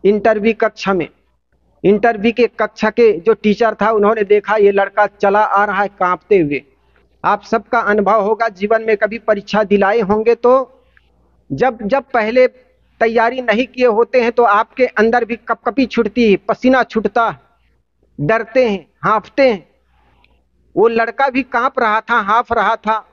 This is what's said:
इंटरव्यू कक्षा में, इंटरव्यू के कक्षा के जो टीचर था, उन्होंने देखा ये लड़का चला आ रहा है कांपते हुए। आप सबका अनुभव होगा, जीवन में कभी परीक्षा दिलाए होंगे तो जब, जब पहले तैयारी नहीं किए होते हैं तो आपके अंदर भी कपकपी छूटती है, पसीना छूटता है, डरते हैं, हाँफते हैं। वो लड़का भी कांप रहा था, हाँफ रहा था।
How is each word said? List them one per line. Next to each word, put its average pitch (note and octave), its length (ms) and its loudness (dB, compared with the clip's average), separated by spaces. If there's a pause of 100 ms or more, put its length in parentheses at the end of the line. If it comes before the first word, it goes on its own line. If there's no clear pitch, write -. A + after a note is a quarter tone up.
इंटरव्यू G#3+ 560 0
कक्षा G#3 340 -4
में, E3 140 -4 (760)
इंटरव्यू G#3+ 480 0
के A3+ 140 2
कक्षा - 440 -4
के G#3+ 300 2
जो G#3+ 120 0
टीचर G#3+ 420 0
था, G#3 160 -2
उन्होंने G#3+ 320 0
देखा G3+ 340 0
ये G3+ 160 4
लड़का G3 340 0
चला G3+ 340 0
आ G3+ 240 0
रहा G3+ 180 -4
है G3 60 -2
कांपते F#3 500 -2
हुए। C#3+ 240 -2 (640)
आप G3+ 180 -2
सबका - 360 -4
अनुभव G#3 440 0
होगा, A3 260 -2
जीवन G#3 340 -2
में A3 140 -2
कभी G#3+ 220 -4
परीक्षा G#3 440 -2
दिलाए G3+ 380 0
होंगे G#3+ 340 0
तो B3+ 440 0 (720)
जब, A3 300 -4
जब B3 200 -2
पहले B3 440 0 (540)
तैयारी A#3 420 0
नहीं A#3+ 240 0
किए B3+ 200 -2
होते A#3 360 2
हैं A#3 100 -2
तो A#3+ 100 0
आपके A3+ 440 0
अंदर A3+ 380 0
भी A3 120 -8
कपकपी A#3+ 500 -4
छूटती A3+ 440 0
है, F#3+ 60 4
पसीना B3 460 0
छूटता A3 480 -2
है, C3+ 100 -14 (800)
डरते A3+ 480 0
हैं, F#3+ 240 -6 (120)
हाँफते A3 460 0
हैं। F#3 180 -6 (1080)
वो G#3+ 120 4
लड़का A#3 400 -2
भी B3+ 140 -4
कांप B3+ 360 -4
रहा A3 220 0
था, A#3 140 -4
हाँफ A3 380 0
रहा A3 240 0
था। G#3+ 360 -6